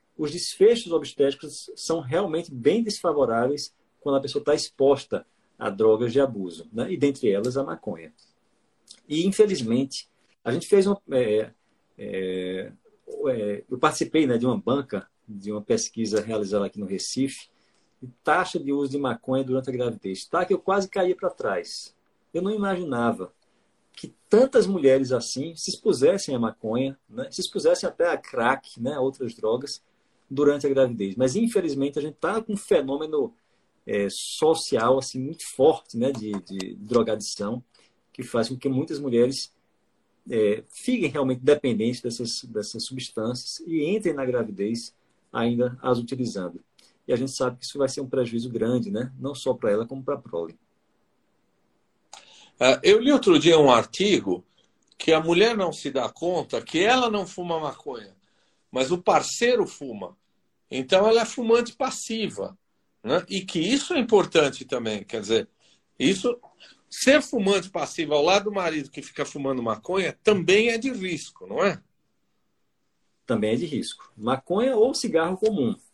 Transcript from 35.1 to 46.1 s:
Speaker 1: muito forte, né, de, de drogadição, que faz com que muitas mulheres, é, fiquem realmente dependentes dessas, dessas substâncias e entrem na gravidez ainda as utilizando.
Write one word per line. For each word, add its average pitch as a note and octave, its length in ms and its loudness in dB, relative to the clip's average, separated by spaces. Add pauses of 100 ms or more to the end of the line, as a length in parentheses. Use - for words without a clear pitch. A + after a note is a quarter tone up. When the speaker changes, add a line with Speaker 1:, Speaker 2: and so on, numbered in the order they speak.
Speaker 1:
muito C#3+ 240 -8 (120)
forte, C#3 440 2
né, C3+ 140 0
de, G#2+ 200 -6
de G2 440 -10
drogadição, G#2+ 840 -2 (500)
que C3 100 -14
faz A#2 260 -2
com C3 80 -8
que C3+ 120 -4
muitas C#3+ 300 -2
mulheres, B2+ 540 0 (800)
é, A2 380 2
fiquem G#3+ 420 -2
realmente C3 320 -2
dependentes B2 580 2
dessas, A#2 440 -6
dessas A2 420 -8
substâncias B2 800 -8
e D#3+ 180 -2
entrem F#3 300 0
na C3+ 100 -4
gravidez A2+ 720 -4 (380)
ainda A#2+ 500 0
as B2+ 160 2
utilizando. G#2+ 640 -6 (440)